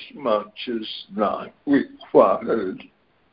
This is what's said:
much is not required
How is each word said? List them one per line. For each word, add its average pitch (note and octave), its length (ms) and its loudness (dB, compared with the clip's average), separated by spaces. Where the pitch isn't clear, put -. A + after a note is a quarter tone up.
much G#2+ 520 -2
is A2+ 380 -8
not G2+ 380 -2
required A2+ 1160 2